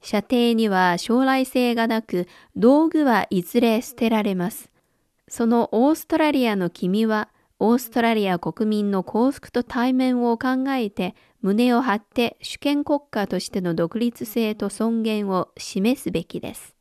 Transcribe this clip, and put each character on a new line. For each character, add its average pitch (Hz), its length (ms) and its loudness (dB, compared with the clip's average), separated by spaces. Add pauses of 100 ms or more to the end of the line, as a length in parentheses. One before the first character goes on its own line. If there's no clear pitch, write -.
射 - 220 -2
程 240 320 2
に 226 140 0
は 185 300 2
将 240 260 2
来 262 200 2
性 247 300 0
が 226 120 0
な 220 160 -2
く、 180 260 -4 (280)
道 277 320 6
具 311 160 2
は 233 260 2
い 185 120 0
ず - 180 0
れ 233 220 2
捨 - 120 -14
て 226 160 0
ら 220 120 2
れ 202 120 -2
ま 180 160 -2
す。 - 200 -18 (580)
そ - 180 -2
の 233 260 4
オ 247 180 4
ー 320 40 4
ス - 120 -12
ト 320 120 0
ラ 311 120 2
リ 254 180 2
ア 208 80 0
の 175 140 -2
君 208 360 -2
は、 214 220 -2 (300)
オ 214 160 4
ー 254 40 2
ス - 120 -8
ト 240 120 0
ラ 226 120 2
リ 208 160 0
ア 175 80 0
国 175 320 -4
民 208 200 0
の 190 120 0
幸 240 300 0
福 - 180 -14
と 247 140 -4
体 254 280 -2
面 254 320 0
を 233 140 0
考 262 320 -2
え 247 200 -2
て、 185 240 -6 (280)
胸 233 320 2
を 240 80 2
張 208 140 0
っ 220 60 -6
て - 380 -2
主 - 180 -14
権 285 260 -2
国 285 160 0 (100)
家 202 160 -2
と 185 140 -4
し - 100 -10
て 202 100 -4
の 175 140 -2
独 170 240 -2
立 233 260 -2
性 226 300 -2
と 208 160 -6
尊 226 320 -2
厳 214 260 -2
を 185 280 -2
示 226 440 -2
す - 100 -6
べ 165 140 -4
き - 160 -10
で - 140 -12
す。 - 260 -20